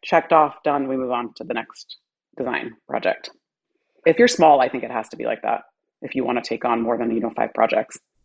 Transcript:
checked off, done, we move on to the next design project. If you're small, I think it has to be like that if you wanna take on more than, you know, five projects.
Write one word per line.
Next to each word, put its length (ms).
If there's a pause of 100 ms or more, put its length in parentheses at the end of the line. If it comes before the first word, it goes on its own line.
checked 300
off, 320
done, 240
we 80
move 160
on 220
to 100
the 100
next 440 (380)
design 380 (140)
project. 420 (720)
If 140
you're 80
small, 340
I 80
think 140
it 80
has 200
to 60
be 100
like 160
that 200 (400)
if 140
you 80
wanna 180
take 220
on 160
more 180
than, 140
you 80
know, 160
five 180
projects. 440 (260)